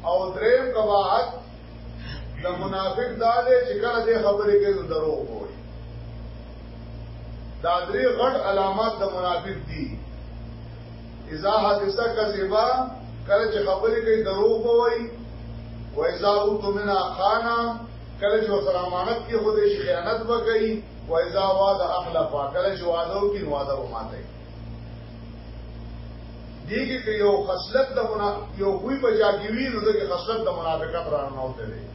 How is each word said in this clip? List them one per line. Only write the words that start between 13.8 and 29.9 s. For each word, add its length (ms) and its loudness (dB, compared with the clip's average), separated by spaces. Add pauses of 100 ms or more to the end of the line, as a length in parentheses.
کوي، 180 4
دروغ 440 4
وایي. 520 4 (800)
و 40 0
اذا 240 2
اوتوا 420 2
منها 300 2
خانا، 800 0 (400)
کله 260 4
چې 40 -2
ورسره 360 2
امانت 320 0 (100)
کې 80 0
خو 200 2
دې 120 6
شي 140 2
خیانت 440 0
به 140 2
کوي. 420 2 (260)
و 80 -2
اذا 300 2
وعد 340 4
اخلفا، 760 0
کله 220 0
چې 60 -8
وعده 380 0
وکړي، 220 0
نو 80 -4
وعده 260 -2
به 160 -8
ماتوي. 320 -10 (2500)
دې 200 0
کې 160 -4
که 60 0
یو 380 4
خصلت 480 0
د 20 2 (120)
منا-، 300 -2 (180)
یو 200 0
خوی 180 -2
په 220 2
چا 140 6
کې 180 -2
وي، 180 0
نو 120 -4
دغه 360 2